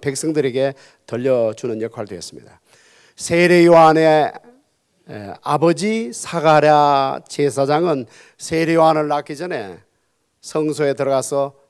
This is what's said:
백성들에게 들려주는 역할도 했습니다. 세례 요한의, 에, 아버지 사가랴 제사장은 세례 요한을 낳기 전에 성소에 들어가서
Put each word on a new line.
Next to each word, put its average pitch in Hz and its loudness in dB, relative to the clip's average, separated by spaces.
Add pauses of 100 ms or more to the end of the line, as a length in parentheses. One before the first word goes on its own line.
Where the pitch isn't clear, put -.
백성들에게 135 -4 (340)
들려주는 117 -4
역할도 110 -12
했습니다. 69 -20 (540)
세례 170 4
요한의, 160 6 (800)
에, 104 -14
아버지 170 -2
사가랴 147 2
제사장은 143 -2 (320)
세례 160 -4
요한을 160 2
낳기 147 -6
전에 131 -10 (600)
성소에 151 -4
들어가서 139 -4 (160)